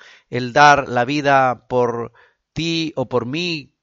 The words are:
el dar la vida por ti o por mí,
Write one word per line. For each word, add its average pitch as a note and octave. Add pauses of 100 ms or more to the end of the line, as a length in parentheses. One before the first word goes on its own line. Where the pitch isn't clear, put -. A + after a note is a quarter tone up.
(320)
el B2
dar D3
la A#2+
vida C3+
por A#2+ (400)
ti E3
o B2+
por A#2+
mí, D#3+